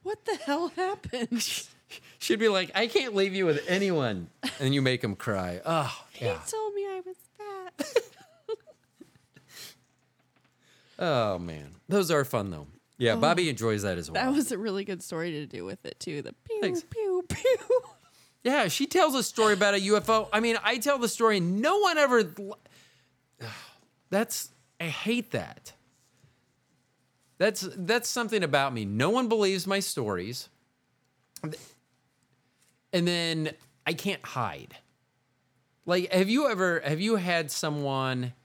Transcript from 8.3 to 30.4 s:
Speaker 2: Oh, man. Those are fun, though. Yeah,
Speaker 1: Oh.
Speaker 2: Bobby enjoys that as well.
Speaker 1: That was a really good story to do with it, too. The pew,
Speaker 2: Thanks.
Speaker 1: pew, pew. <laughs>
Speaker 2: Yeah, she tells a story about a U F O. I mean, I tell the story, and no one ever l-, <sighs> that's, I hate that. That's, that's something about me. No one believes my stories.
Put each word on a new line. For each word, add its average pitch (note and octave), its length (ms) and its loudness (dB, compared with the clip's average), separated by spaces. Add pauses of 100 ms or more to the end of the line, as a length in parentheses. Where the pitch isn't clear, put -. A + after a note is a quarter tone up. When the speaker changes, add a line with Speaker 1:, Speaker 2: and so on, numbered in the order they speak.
Speaker 2:
Oh, A#2 400 2
man. D#2 320 -8 (180)
Those F#3 220 2
are D3 120 4
fun, A2 280 -2
though. D2+ 160 -10 (320)
Yeah, A#2 140 6
Speaker 1:
Oh. A#2+ 40 2
Speaker 2:
Bobby E3 320 4
enjoys A2 320 0
that F#2+ 160 0
as E2 140 -8
well. E3+ 120 0
Speaker 1:
That C4 120 0
was C#4+ 160 0
a A3 80 -4
really G3 260 -4
good F#3 160 -8
story E3+ 300 -6
to D3 160 -8
do - 180 -10
with F#2+ 180 -12
it, - 160 -12
too. D3 220 -8
The - 120 -10 (140)
pew, A4 140 -6
Speaker 2:
Thanks. F4+ 260 -2
Speaker 1:
pew, F#4+ 400 -2
pew. - 380 2
<laughs> B4 260 2 (520)
Speaker 2:
Yeah, B3 260 2
she - 180 -2
tells D#4+ 260 4
a C4 100 0
story G#3+ 300 4
about G3+ 220 4
a G3 60 2
U G3+ 160 4
F G3+ 120 0
O. A3 240 4
I G#3 60 4
mean, A3+ 240 2
I A3+ 160 2
tell C#4+ 180 2
the A#3 100 0
story, A3 300 2
and F#3 240 0
no E4 180 4
one F4+ 200 4
ever B3+ 200 6 (200)
l-, G3+ 180 -12 (840)
<sighs> A#2 80 -12 (640)
that's, G#3 400 -2 (300)
I E3+ 80 -6
hate A3 440 -2
that. - 420 -8 (1600)
That's, G#3 240 2 (160)
that's A3 320 0
something A3 340 0
about C#3 300 2
me. A2+ 120 -2
No A2 260 2
one B3 180 2
believes F#3+ 380 2
my G3 120 2
stories. A2 680 -4 (2500)